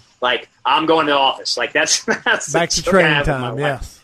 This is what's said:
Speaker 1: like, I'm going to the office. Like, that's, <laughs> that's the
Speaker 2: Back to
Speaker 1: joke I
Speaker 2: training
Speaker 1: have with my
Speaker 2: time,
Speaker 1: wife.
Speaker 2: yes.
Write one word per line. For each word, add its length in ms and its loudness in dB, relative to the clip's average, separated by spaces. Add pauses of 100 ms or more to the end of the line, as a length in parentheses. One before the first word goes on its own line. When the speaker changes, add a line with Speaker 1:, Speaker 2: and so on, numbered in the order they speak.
(220)
Speaker 1:
like, 280 -2 (160)
I'm 220 2
going 180 4
to 80 0
the 60 2
office. 360 -2
Like, 160 -4
that's, 320 0
<laughs> 220 -4
that's 220 0
the 120 -2
Speaker 2:
Back 120 0
to 100 -2
Speaker 1:
joke 60 -6
I 100 4
Speaker 2:
training 160 4
Speaker 1:
have 140 0
with 100 0
my 40 -4
Speaker 2:
time, 120 -6
Speaker 1:
wife. 80 -6
Speaker 2:
yes. 420 -4